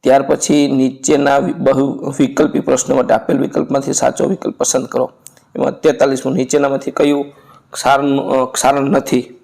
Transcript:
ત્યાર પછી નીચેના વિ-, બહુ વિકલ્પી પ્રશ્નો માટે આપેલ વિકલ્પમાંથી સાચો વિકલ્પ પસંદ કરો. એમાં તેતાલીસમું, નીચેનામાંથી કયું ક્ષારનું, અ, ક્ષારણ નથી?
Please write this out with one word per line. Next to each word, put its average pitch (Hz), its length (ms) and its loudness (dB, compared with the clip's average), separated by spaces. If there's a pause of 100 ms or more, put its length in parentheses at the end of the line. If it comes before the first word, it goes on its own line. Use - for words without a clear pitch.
ત્યાર 131 220 4
પછી 143 500 0
નીચેના 139 640 2
વિ-, 160 140 -2
બહુ 135 680 0
વિકલ્પી 143 420 0
પ્રશ્નો 131 360 0
માટે 123 180 2
આપેલ - 240 -2
વિકલ્પમાંથી - 540 -2
સાચો - 340 -2
વિકલ્પ - 320 -4
પસંદ - 280 -2
કરો. 127 240 -4 (460)
એમાં - 240 -4
તેતાલીસમું, 135 540 0
નીચેનામાંથી 139 560 -2
કયું 143 340 0 (480)
ક્ષારનું, 139 580 0
અ, 131 220 0
ક્ષારણ 139 300 2
નથી? 135 600 0